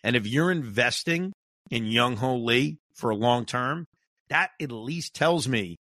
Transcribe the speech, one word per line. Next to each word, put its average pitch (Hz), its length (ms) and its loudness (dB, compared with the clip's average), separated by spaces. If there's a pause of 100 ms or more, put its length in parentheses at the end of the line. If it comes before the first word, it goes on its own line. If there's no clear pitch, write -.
And 117 120 2
if 110 100 2
you're 151 260 2
investing 160 800 0 (360)
in 117 160 -2
Young 120 320 2
Ho 127 200 -2
Lee 123 420 2 (160)
for 117 160 -2
a 104 40 2
long 120 300 2
term, 135 400 -4 (440)
that 165 300 0
at 139 120 -8
least 127 420 -8
tells 160 340 2
me 101 300 -2 (120)